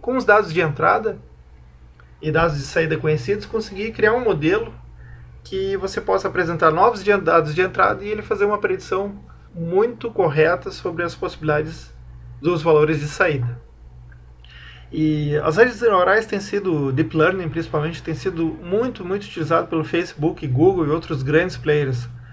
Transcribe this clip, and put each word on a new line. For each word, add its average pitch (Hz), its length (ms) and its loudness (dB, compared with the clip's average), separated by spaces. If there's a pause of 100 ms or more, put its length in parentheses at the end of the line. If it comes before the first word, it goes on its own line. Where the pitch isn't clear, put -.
com 254 160 -2
os 247 80 0
dados 208 300 6
de 175 80 2
entrada 185 560 0 (1040)
e 151 100 -2
dados 165 240 2
de 139 60 -6
saída 160 340 0
conhecidos, 156 480 0
conseguir 220 480 -6
criar 220 220 2
um 247 100 0
modelo 190 480 2 (720)
que 190 320 -4
você 190 240 -4
possa 196 260 0
apresentar 170 440 2
novos 196 340 2
de-, 208 140 4
dados 160 360 2
de 175 60 0
entrada 190 420 2
e 202 60 -8
ele 214 140 -4
fazer 202 240 0
uma 208 100 2
predição 202 640 -4 (340)
muito 202 560 -2
correta 165 600 2
sobre 170 340 -6
as 165 100 -6
possibilidades 156 800 -4 (480)
dos 165 220 0
valores 156 380 4
de 147 60 -6
saída. 139 540 -2 (1300)
E 151 540 0
as 156 140 2
redes 233 240 6
neurais 202 420 4
têm 202 160 -4
sido, 175 520 -2
deep 160 220 0
learning 170 360 2
principalmente, 165 520 -4
tem 160 120 -6
sido 165 320 -4
muito, 202 580 -4
muito 196 200 -6
utilizado 170 440 -2
pelo 156 160 -2
Facebook, 170 640 -2
Google 160 400 4
e 143 40 -2
outros 160 320 -2
grandes 160 360 0
players. 147 500 0 (240)